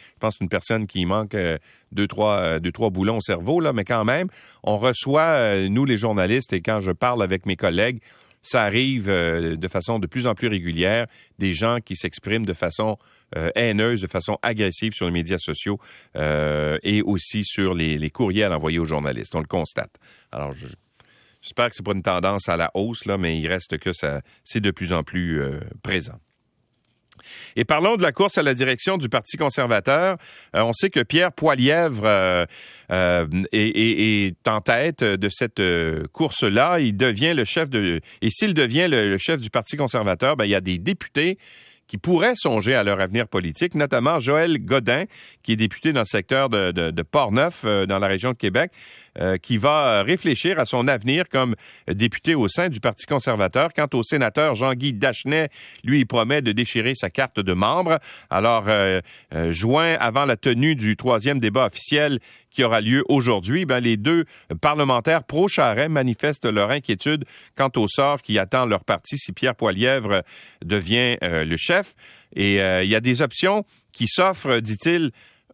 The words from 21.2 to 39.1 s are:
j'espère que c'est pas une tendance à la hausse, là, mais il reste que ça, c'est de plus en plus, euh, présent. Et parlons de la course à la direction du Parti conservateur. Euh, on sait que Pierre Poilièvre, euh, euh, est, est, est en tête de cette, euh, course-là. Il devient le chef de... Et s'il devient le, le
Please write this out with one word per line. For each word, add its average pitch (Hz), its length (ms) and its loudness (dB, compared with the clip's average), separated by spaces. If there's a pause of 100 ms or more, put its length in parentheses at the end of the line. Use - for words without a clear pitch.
j'espère - 280 -2
que - 60 -12
c'est 92 100 -10
pas 101 80 0
une 92 100 -4
tendance 95 460 0
à 85 80 0
la 82 180 0
hausse, 113 300 -4
là, 101 120 -2
mais 82 220 -2
il 78 80 -4
reste 87 320 -4
que 92 140 -4
ça, 71 280 -4 (220)
c'est - 180 -6
de 104 80 0
plus 90 240 -4
en 80 100 0
plus, 85 380 -4
euh, 73 180 -6 (220)
présent. - 380 -8 (1400)
Et 117 80 0
parlons 170 320 2
de 196 60 0
la 165 100 4
course 190 260 0
à 170 60 4
la 139 100 4
direction 131 440 0
du 139 100 -4
Parti 117 300 -4
conservateur. 139 800 2 (380)
Euh, 98 80 4
on 117 100 0
sait 190 160 0
que 151 100 0
Pierre 156 320 2
Poilièvre, 143 760 2
euh, 92 400 4 (460)
euh, 87 340 2 (280)
est, 107 60 4
est, 110 680 2
est 92 200 -6
en 107 120 2
tête 131 440 0
de 101 260 2
cette, 107 320 -4
euh, 82 500 0
course-là. 143 680 2
Il 110 180 0
devient 127 360 0
le 127 120 0
chef 160 240 -2
de... 95 320 0 (200)
Et 113 80 0
s'il 208 240 0
devient 151 360 2
le, 113 180 2
le 98 100 2